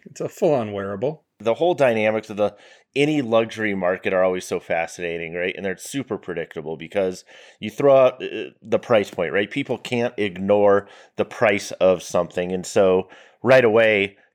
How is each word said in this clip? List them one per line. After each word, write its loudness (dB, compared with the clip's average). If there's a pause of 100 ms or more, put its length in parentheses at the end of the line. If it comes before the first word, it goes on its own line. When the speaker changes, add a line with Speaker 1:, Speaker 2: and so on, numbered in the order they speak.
Speaker 1:
It's -20
a -6
full-on 0
wearable. -6 (160)
Speaker 2:
The 0
whole 0
dynamics 2
of -10
the, 0 (400)
any 2
luxury -2
market -2
are 2
always 0
so -4
fascinating, -6
right? -4
And -10
they're -6
super -8
predictable -10
because -4 (340)
you -8
throw 4
out, 4
uh, -8 (120)
the 0
price 0
point, -4
right? 0
People -4
can't -4
ignore 2 (280)
the -2
price 0
of 2
something. -4
And -6
so 2 (340)
right 6
away, 2 (180)